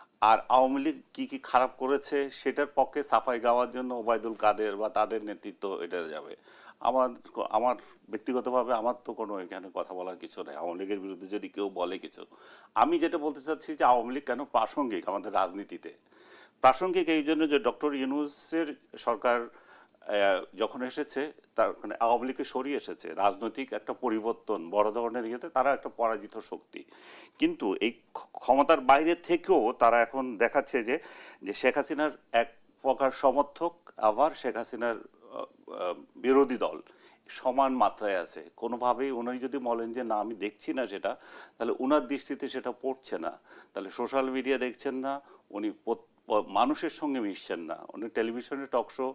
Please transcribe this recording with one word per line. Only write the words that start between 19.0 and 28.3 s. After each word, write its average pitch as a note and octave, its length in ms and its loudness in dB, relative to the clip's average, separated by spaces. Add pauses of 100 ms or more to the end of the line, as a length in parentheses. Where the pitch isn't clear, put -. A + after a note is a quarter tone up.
আহ, - 1160 0
যখন A2 260 -2
এসেছে, C#3+ 500 -4 (220)
তার G2+ 160 4
মানে G#2 300 -8
আওয়ামী A#2 260 4
লীগকে C3 180 -4
সরিয়ে C3 320 -4
এসেছে, E2+ 380 -8
রাজনৈতিক G2+ 580 -2
একটা G#2+ 200 -6
পরিবর্তন, A2 800 -2
বড় G#2 200 4
ধরনের A#2 360 -2
ইয়েতে A#2 220 -8
তারা C3 240 2
একটা C3 160 -4
পরাজিত A2 500 -4
শক্তি। - 460 -14 (540)
কিন্তু D3 420 0
এই A2+ 100 2
ক্ষ-, - 420 -14